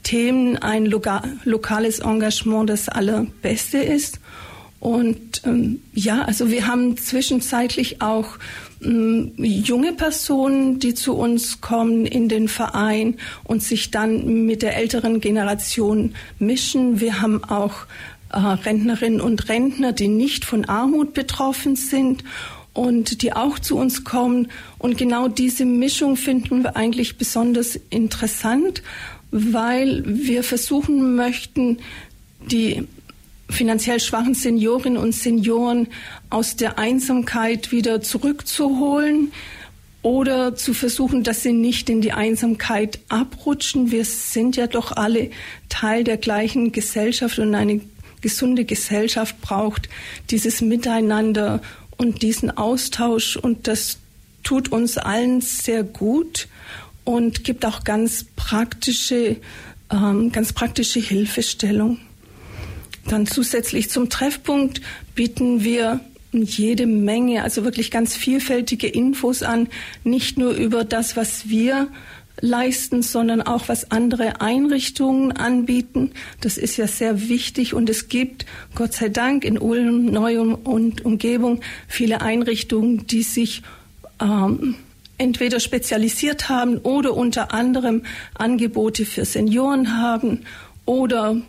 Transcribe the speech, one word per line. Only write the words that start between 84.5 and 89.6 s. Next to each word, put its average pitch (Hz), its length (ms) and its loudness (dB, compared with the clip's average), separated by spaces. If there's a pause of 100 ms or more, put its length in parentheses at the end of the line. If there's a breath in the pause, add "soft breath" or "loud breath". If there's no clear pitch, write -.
entweder 247 420 0
spezialisiert 240 920 -2
haben 247 300 2
oder 269 340 2
unter 240 400 0
anderem 240 500 2 (300 loud breath)
Angebote 220 720 0
für - 200 -4
Senioren 233 760 2